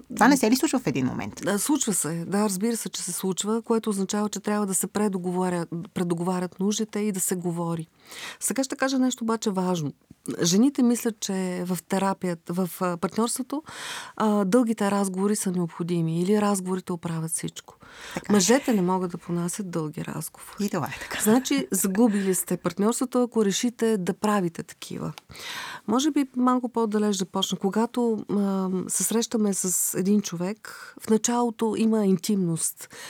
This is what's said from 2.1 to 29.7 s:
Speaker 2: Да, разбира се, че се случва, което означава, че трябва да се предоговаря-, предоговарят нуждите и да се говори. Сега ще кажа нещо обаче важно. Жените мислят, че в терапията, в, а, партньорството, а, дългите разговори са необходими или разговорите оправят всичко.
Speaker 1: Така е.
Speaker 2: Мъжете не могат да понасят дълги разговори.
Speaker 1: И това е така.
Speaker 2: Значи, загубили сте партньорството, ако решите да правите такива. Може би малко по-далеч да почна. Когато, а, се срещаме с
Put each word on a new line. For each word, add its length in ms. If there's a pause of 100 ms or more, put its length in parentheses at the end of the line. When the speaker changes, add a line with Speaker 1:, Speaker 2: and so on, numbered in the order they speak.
Speaker 2:
Да, 160
разбира 340
се, 120
че 120
се 100
случва, 500
което 280
означава, 400
че 100
трябва 260
да 80
се 140
предоговаря-, 800 (280)
предоговарят 680
нуждите 400
и 120
да 80
се 160
говори. 520 (520)
Сега 240
ще 120
кажа 240
нещо 240
обаче 260
важно. 440 (480)
Жените 420
мислят, 360
че 460
в 120 (100)
терапията, 680
в, 160 (120)
а, 160
партньорството, 680 (520)
а, 300
дългите 460
разговори 440
са 160
необходими 680
или 200
разговорите 520
оправят 380
всичко. 440 (380)
Speaker 1:
Така 160
е. 40
Speaker 2:
Мъжете 400
не 80
могат 300
да 60
понасят 540
дълги 340
разговори. 540
Speaker 1:
И 100
това 180
е 140
така. 220
Speaker 2:
Значи, 480
загубили 640
сте 220
партньорството, 640
ако 220
решите 520
да 160
правите 500
такива. 500 (720)
Може 240
би 140 (100)
малко 340
по-далеч 480
да 80
почна. 320
Когато, 760
а, 380 (180)
се 160
срещаме 500
с 140 (260)